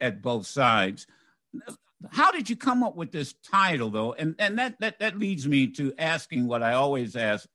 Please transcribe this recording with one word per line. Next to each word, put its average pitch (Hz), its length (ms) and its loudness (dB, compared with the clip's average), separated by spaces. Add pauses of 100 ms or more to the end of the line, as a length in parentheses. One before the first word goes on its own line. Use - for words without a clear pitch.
at 104 220 -2
both 120 240 -2
sides. 113 580 2 (1040)
How 330 200 4
did 285 180 -4
you 233 80 -2
come 247 260 2
up 208 120 -2
with 165 180 -8
this 147 200 -6 (160)
title, 170 400 2
though? 110 240 -2
And, 156 240 -2
and 208 220 0
that, 254 220 -4
that, 214 180 -4
that 202 180 -2
leads 196 300 -2
me 139 200 4
to 135 300 -4
asking 151 500 -2
what 117 140 0
I 117 120 2
always 131 420 2
ask 107 400 0